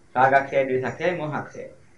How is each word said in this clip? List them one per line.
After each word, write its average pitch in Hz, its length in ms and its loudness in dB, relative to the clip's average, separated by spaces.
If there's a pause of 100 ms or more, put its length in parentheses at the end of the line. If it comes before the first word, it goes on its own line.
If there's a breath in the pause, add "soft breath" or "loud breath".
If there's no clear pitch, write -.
(160)
රාගක්ෂය, 139 460 4
ද්වේෂක්ෂය, 131 520 -2
මෝහක්ෂය. 147 500 -8 (340)